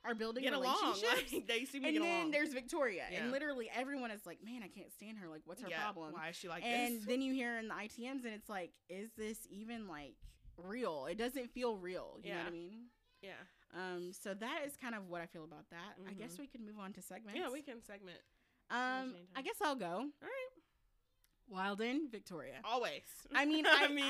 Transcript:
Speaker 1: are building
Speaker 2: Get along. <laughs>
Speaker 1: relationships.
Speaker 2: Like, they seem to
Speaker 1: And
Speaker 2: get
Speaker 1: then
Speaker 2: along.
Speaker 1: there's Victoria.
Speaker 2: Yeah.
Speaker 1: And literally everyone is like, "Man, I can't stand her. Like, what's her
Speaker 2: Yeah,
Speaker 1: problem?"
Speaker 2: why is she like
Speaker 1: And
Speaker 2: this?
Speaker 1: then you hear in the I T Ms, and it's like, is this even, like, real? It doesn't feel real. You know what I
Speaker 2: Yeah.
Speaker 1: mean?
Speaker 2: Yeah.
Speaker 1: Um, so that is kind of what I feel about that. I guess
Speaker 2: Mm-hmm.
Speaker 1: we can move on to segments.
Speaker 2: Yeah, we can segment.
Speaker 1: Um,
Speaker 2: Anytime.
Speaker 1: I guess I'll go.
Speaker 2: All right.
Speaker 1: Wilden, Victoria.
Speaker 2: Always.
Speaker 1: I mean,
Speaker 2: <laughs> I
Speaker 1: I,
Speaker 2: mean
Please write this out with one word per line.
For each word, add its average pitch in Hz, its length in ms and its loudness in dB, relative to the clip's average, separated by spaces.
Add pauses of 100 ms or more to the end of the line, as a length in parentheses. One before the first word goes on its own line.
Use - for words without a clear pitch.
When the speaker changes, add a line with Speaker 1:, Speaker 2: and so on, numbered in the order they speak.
Speaker 1:
are 233 100 -2
building 226 300 0
Speaker 2:
Get 269 100 4
along. 262 260 6
<laughs> 415 40 6
Speaker 1:
relationships. 415 500 4
Speaker 2:
Like, - 140 0
they 233 180 4
seem 269 180 -4
to 285 40 4
Speaker 1:
And 311 100 6
Speaker 2:
get 311 60 6
Speaker 1:
then 339 160 4
Speaker 2:
along. 320 120 2
Speaker 1:
there's 294 220 4
Victoria. 247 560 0
Speaker 2:
Yeah. 175 140 0
Speaker 1:
And 240 80 0
literally 277 420 0
everyone 254 380 -2
is 208 140 -8
like, 165 180 -10
"Man, 233 200 -8
I 180 40 -10
can't 165 260 -14
stand 214 260 -12
her. 180 100 -8
Like, 156 160 -10
what's 185 160 -10
her 196 80 -6
Speaker 2:
Yeah, 160 120 0
Speaker 1:
problem?" 165 320 -4
Speaker 2:
why 165 160 -4
is 170 60 -8
she - 140 -8
like 165 140 -4
Speaker 1:
And 240 360 2
Speaker 2:
this? 208 60 -8
Speaker 1:
then 247 160 2
you 262 120 2
hear 240 240 0
in 220 120 -4
the 180 60 -2
I 202 120 -4
T 233 220 -10
Ms, 262 140 -4
and 226 100 -4
it's 214 160 -10
like, 190 220 -4 (180)
is 202 280 -6
this 214 200 -4 (120)
even, 220 380 -4
like, 147 260 -6 (440)
real? 175 520 2
It 180 80 0
doesn't 247 340 0
feel 240 260 2
real. 175 460 -4
You 202 80 -4
know 185 60 0
what - 60 0
I - 60 -2
Speaker 2:
Yeah. - 20 -4
Speaker 1:
mean? 175 280 -8 (420)
Speaker 2:
Yeah. 196 100 -10 (440)
Speaker 1:
Um, 180 380 -4
so 196 200 -6
that 254 320 -2
is 285 120 -8
kind 233 180 -4
of 196 140 -8
what 170 120 -4
I 170 40 -4
feel 165 180 -12
about 160 280 -16
that. 190 260 -12 (100)
I 202 60 -8
guess 196 200 -8
Speaker 2:
Mm-hmm. 294 100 -12
Speaker 1:
we 277 40 -12
can 233 180 -12
move 214 140 -12
on 190 140 -8
to 185 80 -12
segments. 208 360 -8
Speaker 2:
Yeah, 339 120 -2
we 285 120 -6
can 233 220 -12
segment. 196 360 -14 (500)
Speaker 1:
Um, 233 100 0
Speaker 2:
Anytime. 254 360 0 (200)
Speaker 1:
I 269 60 -2
guess 403 200 -2
I'll 302 140 4
go. 214 120 -2
Speaker 2:
All 185 160 0 (180)
right. 508 280 -4 (1000)
Speaker 1:
Wilden, 220 640 0
Victoria. 156 440 -8 (100)
Speaker 2:
Always. 214 380 2 (300)
Speaker 1:
I 269 120 6
mean, 311 200 6
Speaker 2:
<laughs> - 20 12
I 294 180 12
Speaker 1:
I, - 20 6
Speaker 2:
mean 285 220 4